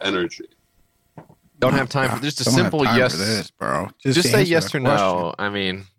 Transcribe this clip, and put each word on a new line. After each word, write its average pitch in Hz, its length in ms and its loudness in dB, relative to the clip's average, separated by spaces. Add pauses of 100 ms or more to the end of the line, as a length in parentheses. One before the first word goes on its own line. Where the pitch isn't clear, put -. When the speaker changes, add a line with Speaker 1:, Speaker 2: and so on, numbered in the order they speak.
Speaker 1:
energy. 92 440 -2 (1120)
Speaker 2:
Don't 127 160 2
Speaker 3:
Oh, 143 40 2
Speaker 2:
have 131 120 -2
time 131 200 0
for 117 80 -2
Speaker 3:
God. 117 60 -8
Speaker 2:
just 147 180 -6
a - 20 -4
Speaker 3:
Don't 117 120 2
have 131 100 4
Speaker 2:
simple 147 180 0
Speaker 3:
time 117 100 2
for 120 60 4
Speaker 2:
yes. 127 180 2
Speaker 3:
this, 101 340 -2
bro. 69 360 -4 (160)
Speaker 2:
Just 135 140 2
Speaker 3:
Just 180 140 2
Speaker 2:
say 214 100 4
Speaker 3:
answer 180 100 2
Speaker 2:
yes 165 200 2
Speaker 3:
the 160 60 -4
Speaker 2:
or 135 40 -2
no. 127 80 2
Speaker 3:
question. 92 500 2
Speaker 2:
I 101 100 -2
mean, 98 260 -2
Speaker 3:
You 95 40 -10
know? 95 60 -16 (140)